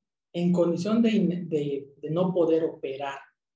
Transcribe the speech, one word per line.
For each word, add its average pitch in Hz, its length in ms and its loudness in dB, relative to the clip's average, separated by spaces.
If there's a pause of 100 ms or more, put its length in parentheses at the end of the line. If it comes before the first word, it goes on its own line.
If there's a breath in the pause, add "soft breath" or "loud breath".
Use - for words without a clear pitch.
(320)
en 175 200 0
condición 175 480 2
de 226 100 4
in-, 175 380 0
de, 143 480 -4
de 151 140 -10
no 180 240 0
poder 160 300 2
operar. 139 540 -8 (380)